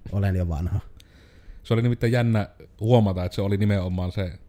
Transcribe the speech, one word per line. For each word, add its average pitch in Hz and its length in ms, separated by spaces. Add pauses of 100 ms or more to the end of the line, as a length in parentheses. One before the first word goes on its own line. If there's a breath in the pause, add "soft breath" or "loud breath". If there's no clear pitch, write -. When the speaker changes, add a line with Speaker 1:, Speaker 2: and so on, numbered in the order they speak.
(120)
Speaker 1:
Olen 98 240
jo 87 140
vanha. 82 300 (840 soft breath)
Speaker 2:
Se - 100
oli 113 80
nimittäin 120 300
jännä 117 380 (300)
huomata, 104 460
että - 100
se 107 60
oli 98 160
nimenomaan 92 540
se 92 200 (180)